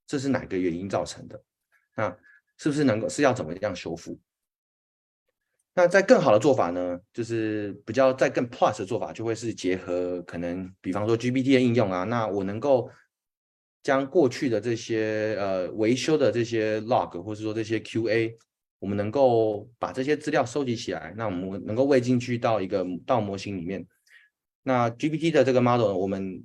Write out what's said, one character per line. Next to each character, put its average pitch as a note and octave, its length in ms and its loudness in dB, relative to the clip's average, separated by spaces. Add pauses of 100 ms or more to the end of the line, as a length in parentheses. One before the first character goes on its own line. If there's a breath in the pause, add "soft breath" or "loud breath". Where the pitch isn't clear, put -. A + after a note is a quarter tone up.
这 D3 120 -4
是 C3 100 -4
哪 B2 180 0
个 F#2+ 120 -4
原 F2+ 160 0
因 F#2 140 -6
造 F#2+ 160 -2
成 - 240 -14
的？ - 120 -18 (540)
那 G#2+ 220 -4 (420 soft breath)
是 - 100 -2
不 D3 60 0
是 D3+ 80 0
能 A#2 160 4
够， G#2+ 100 -4
是 C#3+ 140 -2
要 C3+ 100 6
怎 B2+ 120 -4
么 - 140 -8
样 G2 180 -4
修 E2+ 180 -8
复？ E2+ 240 -14 (1600)
那 F3 120 6
在 F#3+ 120 6
更 G3+ 200 6
好 C#3+ 100 4
的 G#2+ 80 8
做 C3 160 6
法 G2 160 0
呢， F2+ 300 -4 (120)
就 A#2+ 120 -6
是 G#2+ 480 -4 (120)
比 - 80 -10
较 C3 200 4
在 C3+ 180 0
更 B2+ 180 -2
plus B2+ 300 0
的 G2+ 80 -6
做 F#2 100 -4
法， E2 160 -6
就 A2 120 -10
会 A2+ 100 -2
是 A2 180 -8
结 F#2 240 -2
合 F2+ 460 -4
可 F2 160 -12
能， F2+ 420 -6
比 F#2 120 -6
方 G2+ 120 -2
说 A2+ 120 2
G A#2+ 160 -2
P C3 100 0
T C3+ 120 4
的 B2+ 60 6
应 B2 140 4
用 A2+ 160 2
啊， F2+ 140 -2
那 A2+ 240 -2
我 G2 160 -2
能 G2+ 160 -6
够 B2+ 280 2 (960 loud breath)
将 C#3 260 2
过 D#3 200 4
去 B2 200 -2
的 A2 120 0
这 A#2 160 -2
些， A2 600 -2
呃， F#2+ 360 -2
维 A2 240 2
修 D#3 200 2
的 C3+ 140 4
这 A2+ 140 0
些 A2 380 -2
log， G#2 380 0
或 G2+ 140 -8
是 G#2+ 80 -12
说 A2 100 -4
这 A2 120 -4
些 G#2+ 160 -2
Q A2+ 260 -4
A， A2+ 320 0 (400)
我 - 80 -8
们 G2+ 100 -2
能 G#2 140 -2
够 A2+ 680 4
把 - 160 -6
这 C3 120 -4
些 D3+ 120 2
资 D3 140 -6
料 D3 160 2
收 C#3+ 180 -4
集 A#2+ 120 -2
起 A2 160 -6
来， D#2+ 240 -8
那 A2+ 80 -6
我 G#2+ 80 -2
们 F#2 340 -6
能 G#2 80 -4
够 B2 80 2
喂 C#3 180 6
进 B2 200 2
去 B2 180 -4
到 A2+ 220 0
一 F#2+ 80 -4
个， F#2+ 180 -2 (180)
到 B2 160 2
模 G2 160 -4
型 G2 220 -8
里 E2+ 60 -8
面。 F2+ 200 -6 (800 soft breath)
那 B2 280 2
G C3 180 -4
P D#3 100 -2
T D#3+ 140 0
的 D3 100 6
这 B2+ 100 4
个 B2 80 6
model， A#2+ 360 4
我 F#2 100 -2
们 F#2+ 380 -6